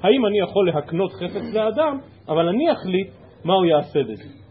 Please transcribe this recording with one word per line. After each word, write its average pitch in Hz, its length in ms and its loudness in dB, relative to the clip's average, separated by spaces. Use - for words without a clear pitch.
האם 233 220 4
אני 208 140 2
יכול 190 280 2
להקנות 165 460 -2
חפץ 202 400 -8
לאדם, 220 440 0
אבל 165 180 2
אני 269 240 0
אחליט 190 360 -2
מה 170 80 2
הוא 190 120 4
יעשה 147 380 2
בזה. - 480 -12